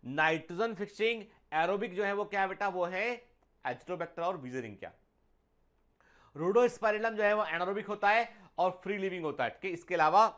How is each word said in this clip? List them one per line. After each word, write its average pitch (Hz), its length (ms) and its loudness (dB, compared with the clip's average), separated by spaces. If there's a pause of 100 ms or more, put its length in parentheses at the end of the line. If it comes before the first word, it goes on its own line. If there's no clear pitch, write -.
(140)
नाइट्रोजन 165 600 0
फिक्सिंग, 208 480 -4 (300)
एरोबिक 175 420 0
जो 202 100 -2
है 196 80 0
वो 202 120 -2
क्या 196 220 0
बेटा, 196 220 -4
वो 180 160 0
है 185 220 -4 (580)
azotobacter 165 540 -8
और 170 260 -2
visa 127 180 -6
रिंग 104 140 -12
क्या। 85 160 -14 (1400)
Rhodospirillum 220 800 2
जो 214 80 -2
है 208 120 4
वो 214 80 0
anaerobic 185 460 -2
होता 202 200 0
है 226 200 4 (300)
और 180 260 2
फ्री 202 140 -4
लिविंग 180 260 -4
होता 139 200 -2
है, 113 180 -4
कि 190 60 -6
इसके 175 260 -6
अलावा 170 320 8 (120)